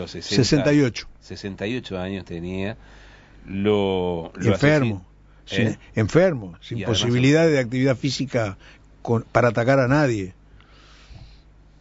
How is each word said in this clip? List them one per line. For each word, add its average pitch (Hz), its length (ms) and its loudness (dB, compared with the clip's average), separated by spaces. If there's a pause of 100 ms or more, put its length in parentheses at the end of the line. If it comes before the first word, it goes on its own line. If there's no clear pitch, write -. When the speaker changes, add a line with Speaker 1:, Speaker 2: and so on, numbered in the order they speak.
Speaker 1:
los 85 100 -12
sesenta, 92 320 -6
Speaker 2:
Sesenta 147 280 2
y 147 80 4
ocho. 123 280 -2 (120)
Speaker 1:
sesenta 95 460 -10
y 120 100 -4
ocho 95 240 -8
años 92 240 -6
tenía. 92 520 -8 (720)
Lo, 95 880 0
lo 117 160 2
Speaker 2:
Enfermo, 127 520 2 (400)
Speaker 1:
asesin-, 98 200 -8
Speaker 2:
sin, - 100 2
Speaker 1:
¿eh? - 40 -20 (180)
Speaker 2:
enfermo, 110 640 0
sin - 180 -10
Speaker 1:
Y 95 60 -6
además 104 180 0
Speaker 2:
posibilidad 131 460 4
de 147 100 2
actividad 127 380 0
física 123 640 -4 (440)
con, 113 300 0
para 120 160 4
atacar 120 320 2
a 123 80 2
nadie. 120 460 0 (1500)